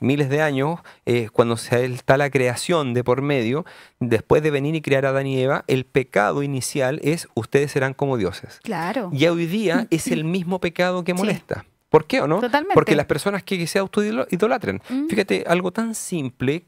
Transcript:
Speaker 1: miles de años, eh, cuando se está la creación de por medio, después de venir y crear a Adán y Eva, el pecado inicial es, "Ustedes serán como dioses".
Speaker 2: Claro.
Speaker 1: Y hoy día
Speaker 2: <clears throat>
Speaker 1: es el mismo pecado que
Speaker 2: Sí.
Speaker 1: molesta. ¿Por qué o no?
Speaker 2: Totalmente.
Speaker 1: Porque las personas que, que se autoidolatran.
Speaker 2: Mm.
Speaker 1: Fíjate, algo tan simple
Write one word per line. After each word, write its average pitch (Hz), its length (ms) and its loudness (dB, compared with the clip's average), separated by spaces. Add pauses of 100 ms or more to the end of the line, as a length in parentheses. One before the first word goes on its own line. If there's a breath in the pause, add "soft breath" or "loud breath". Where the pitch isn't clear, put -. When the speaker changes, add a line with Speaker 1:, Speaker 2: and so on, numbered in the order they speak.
Speaker 1:
miles 135 300 2
de 147 120 0
años, 147 380 -2 (260 loud breath)
eh, 120 260 0
cuando 117 240 4
se 123 300 0
está 127 300 2
la 143 140 0
creación 131 640 0
de 123 100 0
por 123 180 2
medio, 139 420 0 (340 loud breath)
después 127 440 2
de 156 80 2
venir 143 240 -2
y 156 80 -2
crear 139 240 0
a 135 40 2
Adán 135 160 -2
y 135 140 -2
Eva, 135 260 0
el 131 180 0
pecado 147 580 0
inicial 135 600 -2
es, 160 320 -2
"Ustedes 139 380 0
serán 135 220 0
como 139 220 0
dioses". - 460 -4
Speaker 2:
Claro. 185 500 -4
Speaker 1:
Y 143 140 2
hoy 170 200 2
día 190 400 0
Speaker 2:
<clears throat> - 40 -8
Speaker 1:
es 160 180 0
el 160 160 -2
mismo 180 360 -2
pecado 180 440 -2
que 180 80 -2
Speaker 2:
Sí. 180 60 -2
Speaker 1:
molesta. - 460 -4 (240)
¿Por 156 180 6
qué 262 140 0
o 143 80 0
no? 165 120 2
Speaker 2:
Totalmente. 294 340 0
Speaker 1:
Porque 156 200 6
las 147 120 2
personas 185 360 -2
que, 190 160 -4
que 170 80 -2
se - 140 -2
autoidolatran. 214 1080 -2
Speaker 2:
Mm. 277 200 -4
Speaker 1:
Fíjate, 196 400 0
algo 180 240 2
tan 226 240 -4
simple 143 720 -4